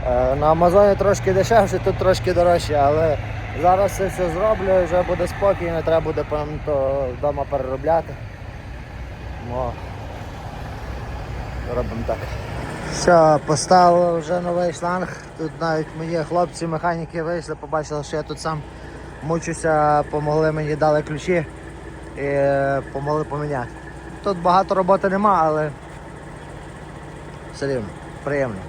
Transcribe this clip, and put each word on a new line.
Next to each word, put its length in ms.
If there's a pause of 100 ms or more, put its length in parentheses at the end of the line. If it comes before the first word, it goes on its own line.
Е, 300
на 160
Амазоні 440
трошки 380
дешевше, 500
тут 140
трошки 360
дорожче, 400
але 440 (440)
зараз 300
це 160
все 220
зроблю, 560
вже 180
буде 240
спокій, 440
не 100
треба 200
буде, 280
певно, 360
то 400 (120)
вдома 320
переробляти. 640 (1400)
О, 160 (2000)
робимо 300
так. 120 (760)
Все, 540
поставили 720
вже 200
новий 340
шланг. 440 (200)
Тут 140 (100)
навіть 260 (100)
мої 200
хлопці-механіки 1040
вийшли, 320
побачили, 480
що 120
я 80
тут 160
сам 220 (600)
мучуся, 880
помогли 400
мені, 240
дали 260
ключі 440 (720)
і, 40
е, 600 (120)
помогли 300
поміняти. 460 (580)
Тут 140
багато 340
роботи 340
нема, 340
але 280 (1800)
все 140
рівно, 200 (360)
приємно. 340 (120)